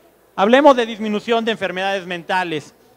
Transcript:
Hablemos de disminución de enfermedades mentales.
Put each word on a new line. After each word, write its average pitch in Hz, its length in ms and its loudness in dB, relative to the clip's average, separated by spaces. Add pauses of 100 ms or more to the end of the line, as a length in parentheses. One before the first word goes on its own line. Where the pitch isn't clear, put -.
(360)
Hablemos 262 400 6
de 240 100 -2
disminución 220 600 -4
de 226 80 -2
enfermedades 190 520 -4
mentales. 175 680 -6 (220)